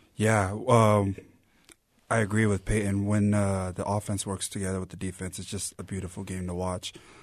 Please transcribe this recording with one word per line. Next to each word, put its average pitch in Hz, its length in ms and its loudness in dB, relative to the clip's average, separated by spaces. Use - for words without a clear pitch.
Yeah, 107 400 2
um, 107 480 6
I 113 100 2
agree 107 260 2
with 101 200 0
Peyton. 101 420 0
When, 104 260 4
uh, 98 420 0
the 95 100 -4
offense 104 400 -2
works 98 220 -6
together 95 320 -4
with 92 100 -8
the - 80 -16
defense, 92 420 -8
it's 92 80 -12
just - 320 -8
a - 40 -10
beautiful 95 400 -8
game 92 240 -6
to 87 60 -6
watch. 90 400 -4